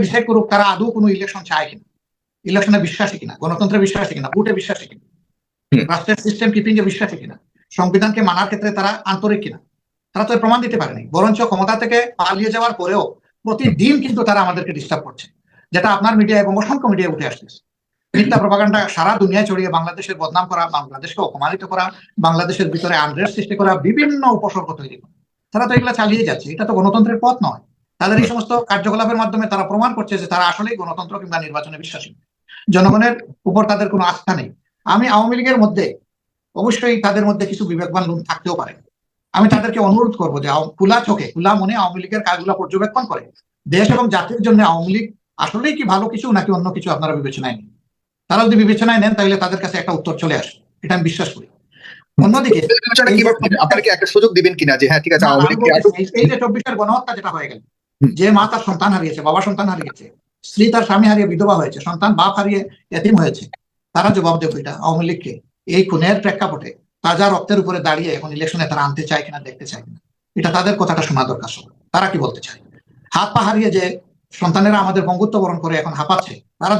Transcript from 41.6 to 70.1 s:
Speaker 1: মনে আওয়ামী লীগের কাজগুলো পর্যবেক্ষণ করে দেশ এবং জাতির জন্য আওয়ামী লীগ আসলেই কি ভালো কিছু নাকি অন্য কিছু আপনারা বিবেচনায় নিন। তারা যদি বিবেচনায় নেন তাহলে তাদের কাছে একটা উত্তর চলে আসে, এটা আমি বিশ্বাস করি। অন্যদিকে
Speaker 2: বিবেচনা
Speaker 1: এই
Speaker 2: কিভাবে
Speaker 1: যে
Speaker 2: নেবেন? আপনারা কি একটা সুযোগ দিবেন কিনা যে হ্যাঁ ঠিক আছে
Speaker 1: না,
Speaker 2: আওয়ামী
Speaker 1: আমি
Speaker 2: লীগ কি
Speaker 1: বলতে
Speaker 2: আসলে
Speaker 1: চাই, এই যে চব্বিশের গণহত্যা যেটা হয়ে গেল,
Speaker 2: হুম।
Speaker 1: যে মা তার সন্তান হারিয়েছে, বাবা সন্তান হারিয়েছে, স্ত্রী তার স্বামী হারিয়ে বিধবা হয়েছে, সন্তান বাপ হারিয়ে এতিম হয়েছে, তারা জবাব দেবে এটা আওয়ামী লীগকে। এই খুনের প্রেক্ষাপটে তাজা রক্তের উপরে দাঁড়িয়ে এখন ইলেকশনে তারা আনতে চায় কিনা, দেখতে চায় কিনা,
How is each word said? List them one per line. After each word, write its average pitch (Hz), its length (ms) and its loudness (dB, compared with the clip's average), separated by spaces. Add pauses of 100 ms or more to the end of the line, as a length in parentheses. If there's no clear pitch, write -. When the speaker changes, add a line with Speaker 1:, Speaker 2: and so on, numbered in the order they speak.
Speaker 1:
মনে 190 200 0
আওয়ামী 185 240 -2
লীগের 208 240 -6
কাজগুলো 180 320 0
পর্যবেক্ষণ 196 500 -2
করে - 120 -8 (520)
দেশ 202 200 4
এবং 247 100 2 (100)
জাতির 208 320 -2
জন্য 214 140 6 (100)
আওয়ামী 170 260 -2
লীগ 226 100 -4 (380)
আসলেই 247 340 -2
কি 285 140 -4
ভালো 196 200 2
কিছু 233 140 -8 (120)
নাকি - 180 0
অন্য 175 200 -2
কিছু 170 180 -6
আপনারা 156 260 -4
বিবেচনায় 135 380 -6
নিন। - 100 -20 (600)
তারা 202 160 4
যদি 226 160 4
বিবেচনায় 220 400 4
নেন 214 160 2
তাহলে 196 260 2
তাদের 180 200 -4
কাছে 185 140 -6
একটা 160 200 -4
উত্তর 156 240 -4
চলে 160 200 -2
আসে, - 120 -14 (300)
এটা 156 120 -2
আমি 170 140 -2
বিশ্বাস - 260 -4
করি। - 100 -20 (800)
অন্যদিকে 226 360 4 (260)
Speaker 2:
বিবেচনা - 240 6
Speaker 1:
এই 208 80 6
Speaker 2:
কিভাবে 226 220 4
Speaker 1:
যে - 40 -8
Speaker 2:
নেবেন? 196 200 2
আপনারা 196 200 2
কি 214 80 4
একটা 185 220 0
সুযোগ 180 220 6
দিবেন 180 240 4
কিনা 143 200 2
যে 135 100 4
হ্যাঁ 151 140 2
ঠিক 165 100 -2
আছে 151 100 4
Speaker 1:
না, 139 60 6
Speaker 2:
আওয়ামী 139 160 4
Speaker 1:
আমি - 60 2
Speaker 2:
লীগ - 80 -2
কি - 80 4
Speaker 1:
বলতে - 100 6
Speaker 2:
আসলে 208 180 6
Speaker 1:
চাই, 190 240 -4
এই - 100 6
যে 247 120 0
চব্বিশের 240 380 -2
গণহত্যা 240 380 0
যেটা 196 180 -8
হয়ে 143 140 -8
গেল, 117 100 -18 (400)
Speaker 2:
হুম। 139 180 4
Speaker 1:
যে 185 80 4 (100)
মা 202 160 4
তার 233 160 -2
সন্তান 196 260 0
হারিয়েছে, 156 340 -4
বাবা 185 180 2
সন্তান 202 260 -2
হারিয়েছে, - 320 -12 (440)
স্ত্রী 208 160 2 (100)
তার 226 140 2
স্বামী 208 220 4
হারিয়ে 202 220 4
বিধবা 202 280 2
হয়েছে, - 180 -4 (100)
সন্তান 170 220 0 (100)
বাপ 196 180 2
হারিয়ে 202 220 0 (380)
এতিম 214 220 4
হয়েছে, - 240 -2 (500)
তারা 185 220 2
জবাব 170 260 2
দেবে 156 200 -2
এটা 147 120 -12 (120)
আওয়ামী 165 240 0
লীগকে। 131 220 -8 (440)
এই 190 140 6
খুনের 180 340 2
প্রেক্ষাপটে 180 460 -4 (340)
তাজা 175 240 2
রক্তের 202 340 0
উপরে 180 240 -4
দাঁড়িয়ে 160 300 -2
এখন 156 200 -10
ইলেকশনে 160 340 -4
তারা 147 160 -2
আনতে 143 240 -4
চায় 147 140 -2
কিনা, - 140 -14 (100)
দেখতে - 220 -18
চায় - 140 -14
কিনা, - 140 -20 (400)